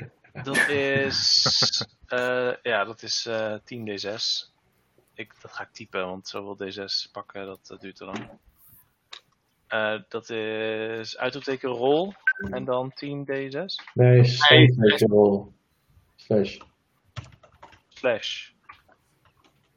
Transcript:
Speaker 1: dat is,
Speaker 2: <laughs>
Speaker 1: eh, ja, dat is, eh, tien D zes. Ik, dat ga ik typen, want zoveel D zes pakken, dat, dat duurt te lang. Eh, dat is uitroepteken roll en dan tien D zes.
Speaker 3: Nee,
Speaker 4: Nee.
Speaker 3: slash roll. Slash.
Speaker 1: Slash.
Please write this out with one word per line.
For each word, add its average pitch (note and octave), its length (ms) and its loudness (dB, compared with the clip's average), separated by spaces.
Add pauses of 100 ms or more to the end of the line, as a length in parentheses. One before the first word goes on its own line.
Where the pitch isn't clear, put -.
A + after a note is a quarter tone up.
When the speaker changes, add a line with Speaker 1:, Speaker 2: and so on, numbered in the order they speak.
(420)
Speaker 1:
dat C#3 260 0
is, - 1160 0
Speaker 2:
<laughs> - 200 -20
Speaker 1:
eh, B2 440 -2 (120)
ja, G#2+ 220 0
dat A2+ 180 -12
is, - 240 -6
eh, A2 280 -4 (100)
tien A2 320 -10
D F#2+ 40 -10
zes. - 520 -6 (640)
Ik, A2 260 -16
dat - 120 -20
ga - 100 -12
ik - 100 -18
typen, G2 340 -8
want F#2 220 -12
zoveel G2+ 400 -10
D F#2+ 40 -10
zes G2 400 -8
pakken, G2+ 340 -14
dat, F#2+ 200 -16
dat G2 140 -18
duurt F#2+ 160 -16
te F#2+ 80 -20
lang. F#2+ 240 -12 (1400)
Eh, A2 280 -2 (140)
dat A2+ 220 -12
is A2 880 -6
uitroepteken C3+ 500 -6
roll C#3+ 440 0 (380)
en B2+ 140 -6
dan B2+ 280 -2
tien C#3+ 320 -10
D C3+ 280 -6
zes. F3 280 -8 (140)
Speaker 3:
Nee, B2 160 8 (100)
Speaker 4:
Nee. B2 40 8 (480)
Speaker 3:
slash G#2+ 280 4
roll. G#2 460 4 (720)
Slash. G2 420 -2 (1300)
Speaker 1:
Slash. - 600 -4 (1300)